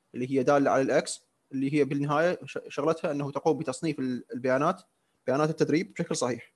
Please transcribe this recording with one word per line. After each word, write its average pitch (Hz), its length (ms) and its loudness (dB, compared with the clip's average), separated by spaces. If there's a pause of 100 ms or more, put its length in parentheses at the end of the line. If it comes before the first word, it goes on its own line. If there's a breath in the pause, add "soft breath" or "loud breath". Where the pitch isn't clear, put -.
(140)
اللي 123 160 -6
هي 131 120 2
دالة 143 280 4
على 135 120 4
ال 135 200 2
X، - 180 -8 (320)
اللي 135 220 -2
هي 147 100 6
بالنهاية 147 600 0
ش-، 135 140 -10 (100)
شغلتها 160 420 -2
أنه 143 200 -4
تقوم 156 280 0
بتصنيف 156 400 -4
ال-، 127 260 -4 (100)
البيانات، 131 480 0 (440)
بيانات 147 240 2
التدريب 151 420 0
بشكل 170 240 -6
صحيح. 123 400 -4